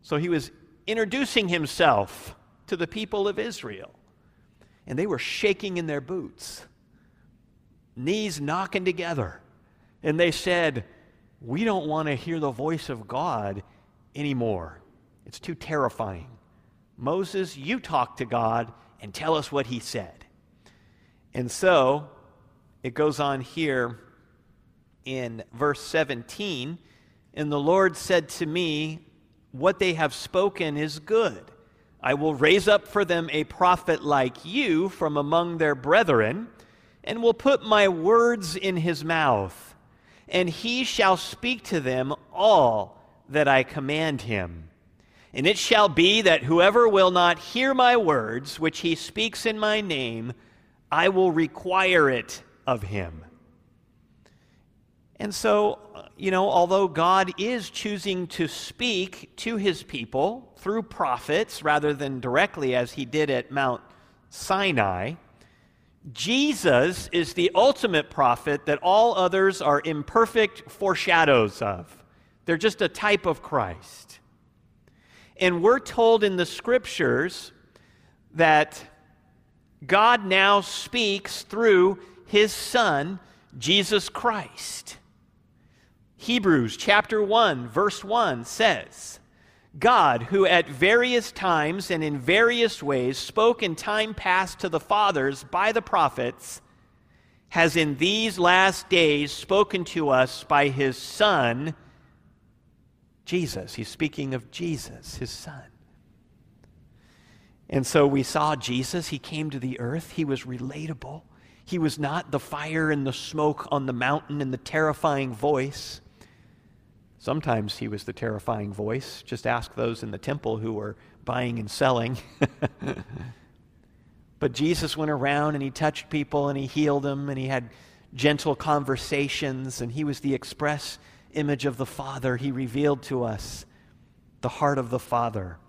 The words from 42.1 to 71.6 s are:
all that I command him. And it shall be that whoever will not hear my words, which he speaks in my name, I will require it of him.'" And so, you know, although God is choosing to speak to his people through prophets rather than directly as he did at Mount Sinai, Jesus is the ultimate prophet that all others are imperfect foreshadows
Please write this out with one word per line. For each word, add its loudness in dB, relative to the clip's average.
all 4
that 2
I 6
command -4
him. -6
And -2
it 4
shall 4
be 4
that 4
whoever 6
will 6
not 4
hear -2
my 6
words, 0
which -2
he 0
speaks -6
in -2
my 0
name, -6
I 4
will 4
require 2
it -4
of 0
him.'" -8
And -6
so, 2
you -2
know, 2
although 4
God 2
is -4
choosing -4
to -4
speak -6
to -4
his -2
people -4
through -4
prophets -4
rather 2
than -6
directly 0
as -2
he -8
did -2
at -2
Mount -2
Sinai, 0
Jesus 2
is -2
the 2
ultimate 2
prophet 2
that 0
all 4
others 2
are 4
imperfect 0
foreshadows 4